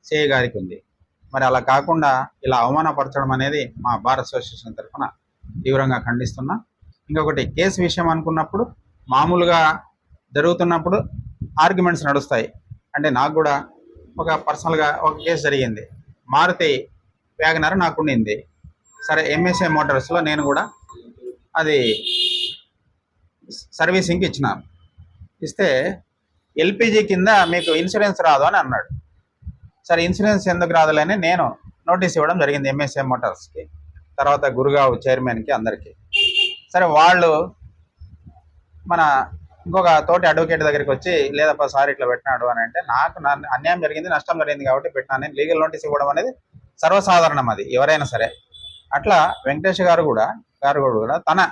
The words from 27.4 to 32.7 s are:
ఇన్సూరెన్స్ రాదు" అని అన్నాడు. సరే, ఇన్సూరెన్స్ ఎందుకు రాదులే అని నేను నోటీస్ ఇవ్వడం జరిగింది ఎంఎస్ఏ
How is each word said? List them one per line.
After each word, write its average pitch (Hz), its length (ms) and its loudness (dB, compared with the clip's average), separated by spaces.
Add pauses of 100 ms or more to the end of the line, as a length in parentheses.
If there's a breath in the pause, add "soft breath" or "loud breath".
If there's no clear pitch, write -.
ఇన్సూరెన్స్ 190 460 0
రాదు" 160 220 6
అని 180 140 2
అన్నాడు. 127 320 -2 (1000)
సరే, 170 160 2
ఇన్సూరెన్స్ 185 440 0
ఎందుకు 175 240 0
రాదులే 156 300 4
అని 190 140 0
నేను 170 400 0 (320)
నోటీస్ 180 280 0
ఇవ్వడం 165 220 2
జరిగింది 143 300 0
ఎంఎస్ఏ 139 340 -2